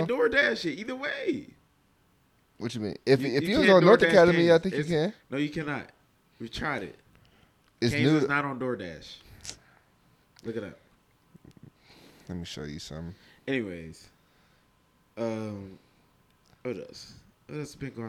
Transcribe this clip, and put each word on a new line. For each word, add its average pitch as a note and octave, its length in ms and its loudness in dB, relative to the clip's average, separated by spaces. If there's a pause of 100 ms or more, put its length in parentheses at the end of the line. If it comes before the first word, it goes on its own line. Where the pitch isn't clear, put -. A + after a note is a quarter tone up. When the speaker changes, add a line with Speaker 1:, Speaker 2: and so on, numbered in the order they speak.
Speaker 1:
can't E3 40 -6
DoorDash - 560 2
it D#3+ 140 -4
either B3 160 -8
way. - 520 -6 (1080)
Speaker 2:
What A#2+ 160 -8
you A#2+ 80 -8
mean? G#2 140 -4 (100)
If, B2+ 160 6
Speaker 1:
You, C#3 60 -4
Speaker 2:
if C3 160 0
Speaker 1:
you E3+ 60 -2
Speaker 2:
you A3 100 2
was - 80 4
Speaker 1:
can't F#3+ 100 8
Speaker 2:
on E3+ 80 8
North G3 140 10
Speaker 1:
DoorDash E3+ 100 4
Speaker 2:
Academy, E3+ 420 6
I E3 60 8
Speaker 1:
Cane's. E3 60 2
Speaker 2:
think F#3+ 120 -4
Speaker 1:
It's, D3 140 -4
Speaker 2:
you E3+ 60 0
can. E3 180 0 (160)
Speaker 1:
no, B2+ 80 -6
you D3 120 -2
cannot. D3+ 400 -8 (500)
We've A2+ 120 -12
tried C#3 320 -6
it. E2+ 120 -12 (840)
Speaker 2:
It's A#2+ 120 2
Speaker 1:
Cane's C#3+ 180 4
Speaker 2:
new. D#3 60 6
Speaker 1:
is C#3+ 100 2
not C#3+ 180 0
on C3+ 140 -8
DoorDash. G2 560 -8 (1300)
Look A#2 120 -10
it A2 80 -8
up. F2+ 160 -16 (1500)
Speaker 2:
Let F2+ 80 -8
me E2+ 80 -8
show - 180 -12
you D2 160 -10
something. E2 340 -12 (340)
Speaker 1:
Anyways, F2+ 600 -8 (1120)
um, G#2+ 600 -8 (840)
what A#2+ 140 -8
else? - 360 -16 (340)
What D3+ 120 -12
else - 160 -12
been C3+ 180 -12
going A2+ 160 -10